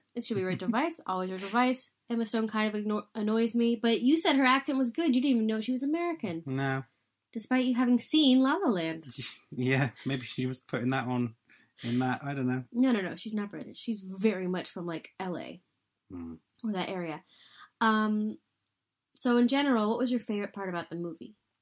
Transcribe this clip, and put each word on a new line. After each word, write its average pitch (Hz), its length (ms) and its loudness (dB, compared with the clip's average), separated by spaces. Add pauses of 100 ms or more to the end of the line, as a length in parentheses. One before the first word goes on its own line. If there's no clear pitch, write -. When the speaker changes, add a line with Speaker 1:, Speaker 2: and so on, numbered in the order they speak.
(140)
Speaker 1:
it 240 100 -8
should 214 120 -2
be 185 80 0
Rachel 185 240 -4
Speaker 2:
<laughs> - 20 0
Speaker 1:
Weisz. 285 380 0
Always 185 240 -2
Rachel 190 180 -6
Weisz. 247 400 0 (180)
Emma 233 160 -2
Stone 220 220 -2
kind 214 260 0
of 208 80 -4
igno-, 208 260 -2 (100)
annoys 220 400 2
me, 233 180 4
but 226 260 2
you 262 160 4
said 320 200 4
her 269 80 6
accent 269 340 2
was 240 140 0
good. 330 240 0
You 262 40 2
didn't 269 140 2
even 220 120 2
know 220 140 0
she 233 120 -4
was 254 100 -2
American. 294 640 -2
Speaker 2:
No. 135 380 -2 (480)
Speaker 1:
Despite 254 320 0
you 254 120 2
having 240 240 4
seen 269 400 6
La 262 140 4
La 381 160 0
Land. 165 360 -2 (260)
Speaker 2:
<laughs> - 200 -20
Yeah, 131 380 2 (160)
maybe 135 180 -4
she 127 220 -4
was 127 120 -4
putting 127 320 -4
that 131 160 -2
on 123 280 -2 (480)
in 120 180 0
that, 127 240 -2
I 143 100 -4
don't 131 140 -2
know. 127 240 -2
Speaker 1:
No, 254 200 4
no, 208 100 2
no. 175 140 -6
She's 214 180 -8
not 202 160 -4
British. - 280 -14
She's 214 220 -6
very 190 480 0
much 180 220 -4
from, 175 160 -8
like, 160 240 -8 (100)
L 185 180 -4
A 71 220 -12 (500)
Speaker 2:
Hmm. 82 240 -10 (300)
Speaker 1:
or 214 80 -2
that 185 160 -2
area. 170 340 -6 (580)
Um, 214 580 2 (760)
so 240 220 2
in 240 120 6
general, 262 420 4
what 233 80 0
was 247 120 0
your 247 100 2
favorite 202 320 -4
part 196 180 -6
about 170 200 -6
the 170 60 -8
movie? 170 400 -8 (260)